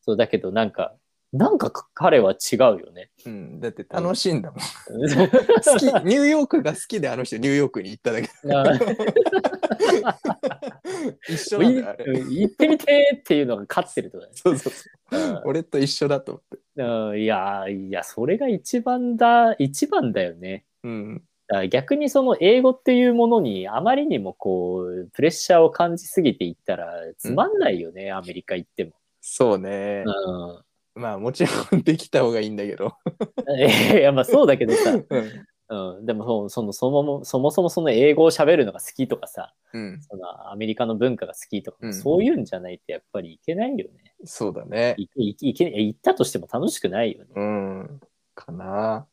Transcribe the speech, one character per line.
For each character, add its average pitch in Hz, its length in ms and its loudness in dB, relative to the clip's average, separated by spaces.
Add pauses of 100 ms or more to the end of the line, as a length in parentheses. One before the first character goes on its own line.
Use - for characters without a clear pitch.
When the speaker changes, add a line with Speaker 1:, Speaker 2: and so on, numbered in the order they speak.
Speaker 1:
そ 117 120 -2
う、 - 20 -2
だ 113 120 2
け 107 100 0
ど 92 140 -6
な 110 140 2
ん 101 40 -6
か、 - 240 -6 (380)
な 165 180 4
ん 370 80 2
か - 140 -2
か-、 - 220 -16
彼 160 260 6
は 95 120 4
違 - 240 -4
う - 20 -2
よ 104 340 4
ね。 90 180 -20 (160)
Speaker 2:
う - 20 -14
ん。 101 320 -16
だ 117 100 -6
っ - 20 -20
て 104 160 -14
楽 175 260 -4
し 190 160 -2
い 165 40 0
ん 120 80 -2
だ 85 100 -14
も - 40 -16
ん。 - 40 -12 (420)
Speaker 1:
う 151 40 0
ん。 147 40 2
<laughs> - 0 -
Speaker 2:
好 147 160 4 (520)
き、 277 80 4
ニ 247 40 6
ュ 226 120 2 (200)
ー - 40 4
ヨ 302 160 4
ー 269 40 0
ク - 160 0
が 151 120 -2
好 - 120 -12
き 214 140 -4
で、 139 80 -2
あ 120 80 -4
の 127 80 -4
人 113 140 -8
ニ 131 100 0
ュ 139 40 4
ー - 40 4
ヨ 143 100 4
ー 127 40 -2
ク 101 120 -6
に 95 80 -10
行 107 80 -16
っ - 40 -20
た 117 100 -2
だ 113 100 -2
け。 - 60 -8 (240)
Speaker 1:
あ 139 100 2
あ。 143 120 4
Speaker 2:
<laughs> - 60 0 (2500)
一 165 260 -6
緒 208 40 -2
な 196 100 6
ん 254 60 4
だ 262 60 0
よ、 226 100 -8
あ - 60 -10
れ。 - 80 -10
Speaker 1:
う 131 240 -4
ん、 127 40 -4
行 185 200 0
っ - 20 -20
て 311 140 2
み 311 100 2
て 285 380 4
ー - 20 -18
っ - 40 -20
て 160 140 0
い 147 60 2
う 135 40 0
の 120 100 -2
が 202 120 -8
勝 - 200 -2
っ - 40 -20
て 131 100 -4
る - 80 -10
と 92 100 -16
か - 60 -18
ね。 - 80 -20
Speaker 2:
そ - 160 2
う 143 80 0
そ 185 120 -6
う - 20 -16
そ - 120 -18 (260)
う。 277 80 -2
Speaker 1:
う 311 160 -2
ん。 - 100 -10
Speaker 2:
俺 151 200 -2
と - 140 -4
一 139 100 2
緒 143 200 -2
だ 139 120 0
と - 120 -12
思 - 80 -14
っ - 100 -20
て。 - 80 -18 (240)
Speaker 1:
う 113 320 -2
ん、 107 60 -2
い 110 60 0
や、 98 420 -2
い 95 220 -8
や、 95 140 -6
そ - 220 -8
れ 190 120 0
が 269 100 -2
一 240 320 -2
番 247 360 -2
だ、 233 380 6
一 139 320 -2
番 294 260 0
だ 95 100 0
よ 87 120 -4
ね。 92 300 -12 (180)
Speaker 2:
う 120 60 -10
ん。 110 340 -10 (260)
Speaker 1:
だ 101 80 0
か 98 60 0
ら 95 60 -2
逆 139 280 0
に 294 120 -2
そ 277 140 2
の 254 180 2
英 214 220 6
語 262 80 6
っ 254 120 -4
て 254 120 4
い 247 120 4
う 240 80 4
も 233 120 4
の 233 140 4
に 98 280 -4
あ 110 120 -4
ま 226 140 2
り 285 120 -2
に 196 120 0
も 95 140 -6
こ 92 500 -2
う、 90 300 -8
プ - 100 -2
レ 151 60 6
ッ - 20 4
シ - 220 0
ャ 175 40 8
ー 170 40 10
を 165 100 8
感 170 260 -2
じ - 100 -12
す - 160 0
ぎ 131 140 2
て - 80 -4
い - 80 -6
っ - 120 -14
た 92 120 -4
ら 85 160 -10 (260)
つ - 140 -10
ま 202 160 2
ん 427 100 -2
な 339 120 2
い 90 100 -2
よ 82 120 -10
ね、 95 120 -14
Speaker 2:
う 98 40 -8
ん。 98 80 -8
Speaker 1:
ア 92 60 -8
メ 90 100 -14
リ 87 100 -12
カ 95 140 -6
行 87 100 -8
っ - 20 -20
て - 160 -6
も。 82 80 -14 (280)
Speaker 2:
そ 117 340 2
う 95 40 -2
ね。 98 480 -6
Speaker 1:
う 107 40 -4 (500)
ん。 - 40 -20 (320)
Speaker 2:
ま 120 180 -8
あ、 98 40 -10
も 117 140 -6
ち 175 120 0
ろ 160 80 -2 (240)
ん 147 60 2
で 160 140 2
き - 120 -12
た 135 140 2
方 120 80 2
が 113 100 -2
い 107 60 -4
い 107 40 -6
ん 107 60 -10
だ 101 80 -6
け 101 120 -8
ど。 104 160 -4 (340)
Speaker 1:
<laughs> 139 680 2
い - 40 8
や、 139 120 6
ま 131 80 2
あ、 123 40 2
そ 269 200 6
う - 20 6
だ 139 100 6
け 131 80 0
ど 110 100 2
さ。 392 180 4
Speaker 2:
う 156 260 -2
ん。 - 280 -8 (200)
Speaker 1:
う 95 360 -10
ん。 113 40 -8
で 120 60 -2
も、 107 120 -4
そ-、 113 240 -2
そ 117 140 -6
の、 104 100 -6
そ 123 180 -2
も 143 120 4
も-、 143 220 -4
そ 131 160 -2
も 143 100 2
そ 180 120 0
も 175 60 2
そ 170 120 -2
の 160 100 0
英 135 240 6
語 151 80 4
を 165 80 8
喋 156 260 4
る 143 80 4
の 101 60 -4
が - 100 -14
好 - 140 -14
き 131 140 -4
と 113 80 -2
か - 100 -14
さ、 - 280 -14 (180)
Speaker 2:
う 113 60 -10
ん。 - 240 -12
Speaker 1:
そ 104 140 -18
の 87 360 -16
ア 101 40 -14
メ 110 100 -6
リ 107 100 -4
カ 120 100 0
の 113 80 -2
文 117 220 0
化 92 100 -8
が 90 60 -14
好 - 80 -16 (100)
き 101 140 -6
と - 80 -12
か、 - 80 -20
Speaker 2:
う 117 80 -10
ん。 101 60 -8
Speaker 1:
そ 131 240 0
う 208 60 2
い 247 60 2
う 330 60 2
ん 120 80 -4
じ 95 100 -10
ゃ 90 60 -8
な 90 100 -12
い 90 80 -14
と - 140 -14
や 80 60 -10
っ - 40 -16 (100)
ぱ 101 100 -8
り 82 100 -16
い 78 60 -20
け 160 160 -6
な 214 120 -4
い 269 100 -6
よ 190 140 -8
ね。 - 240 -20 (100)
Speaker 2:
そ 110 260 -8
う - 20 -10
だ - 140 -12
ね。 117 320 -2
Speaker 1:
い-、 98 180 -8
い-、 107 240 -2
い 135 140 -2
け-、 175 100 0
行 107 320 -2
っ - 20 -20
た 381 160 2
と 214 80 0
し - 80 0
て - 80 -6
も 87 140 -10
楽 139 160 -2
し - 100 -6
く 98 100 -4
な 98 160 -2
い 110 120 -4
よ - 80 -20
ね。 - 100 -20
Speaker 2:
う 101 80 -4
ん。 101 580 -6 (360)
か - 160 -18
な。 110 600 -6